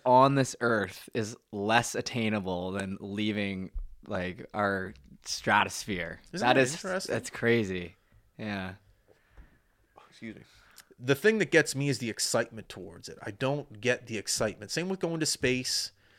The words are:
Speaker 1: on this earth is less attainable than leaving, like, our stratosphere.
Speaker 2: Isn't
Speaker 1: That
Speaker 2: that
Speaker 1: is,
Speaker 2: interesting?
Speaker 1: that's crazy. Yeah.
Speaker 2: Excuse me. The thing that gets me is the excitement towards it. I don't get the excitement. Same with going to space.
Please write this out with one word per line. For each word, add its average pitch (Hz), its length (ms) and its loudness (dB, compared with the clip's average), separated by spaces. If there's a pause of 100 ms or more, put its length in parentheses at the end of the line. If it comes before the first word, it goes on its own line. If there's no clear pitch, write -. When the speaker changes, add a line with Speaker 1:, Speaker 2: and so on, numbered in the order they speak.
Speaker 1:
on 131 300 8
this 135 260 2
earth 107 520 0
is 113 220 -2 (160)
less 110 440 2
attainable 101 760 -2
than 98 300 -4
leaving, 101 680 -4 (360)
like, 92 460 -6
our 98 400 0 (320)
stratosphere. 95 960 0 (100)
Speaker 2:
Isn't 104 160 -2
Speaker 1:
That 127 60 6
Speaker 2:
that 131 80 8
Speaker 1:
is, 131 140 2
Speaker 2:
interesting? 185 380 -6
Speaker 1:
that's 113 160 -4
crazy. 95 640 0 (420)
Yeah. 98 360 -8 (1400)
Speaker 2:
Excuse 113 260 -14
me. - 60 -18 (560)
The 127 180 2
thing 220 240 4
that 156 120 0
gets 151 240 6
me 143 140 0
is 127 80 0
the 117 120 -4
excitement 110 600 -2
towards - 400 -14
it. - 120 -16
I 113 100 -8
don't 131 500 -4
get 120 260 0
the 113 100 -6
excitement. 104 540 -2
Same 170 160 -2
with 190 140 -4
going 165 180 -2
to 156 60 0
space. - 640 0 (280)